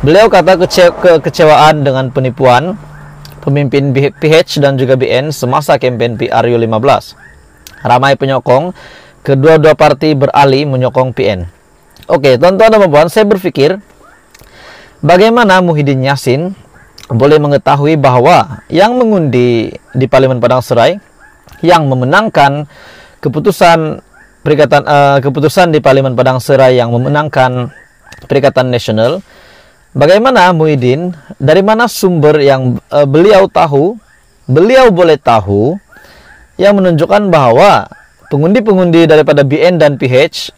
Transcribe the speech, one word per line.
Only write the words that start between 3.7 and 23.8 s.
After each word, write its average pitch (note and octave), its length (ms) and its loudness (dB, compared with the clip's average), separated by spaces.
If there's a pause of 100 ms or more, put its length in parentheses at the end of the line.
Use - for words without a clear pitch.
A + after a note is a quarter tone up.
B-, C#3 160 -2
P - 120 -12 (120)
H E3 240 -2
dan C#3 160 0
juga B2+ 240 0
B C3 80 -2
N C#3 240 -4
semasa C#3+ 480 -2
kempen A#2+ 400 -4
P A#2+ 80 -6
R A2+ 240 -2
U A#2 80 0
lima A2+ 160 -2
belas. A2+ 400 -2 (640)
Ramai B2+ 400 -2
penyokong, C3+ 560 -2 (480)
kedua-dua D3+ 480 2
parti D3+ 400 0
beralih C#3 560 0
menyokong B2+ 480 -4
P - 40 -8 (120)
N. F2+ 160 -8 (640)
Oke, C#3 240 2
tuan-tuan F#3 380 2
dan A3 80 2
puan-puan, D#3+ 260 2
saya G#3+ 160 -2
berpikir, F#3 560 -2 (1200)
bagaimana F#3+ 640 2
Muhyiddin C#3+ 400 -2
Yassin C#3 540 -4 (500)
boleh C#3 320 2
mengetahui C#3+ 560 0
bahwa C#3 720 0
yang A3+ 320 0
mengundi B2+ 720 0 (240)
di C3 160 -2
Parlimen C3 320 0
Padang B2 160 0
Serai, C3 400 0 (640)
yang D#3+ 220 2
memenangkan C#3+ 800 -2 (560)
keputusan D#3+ 840 0 (360)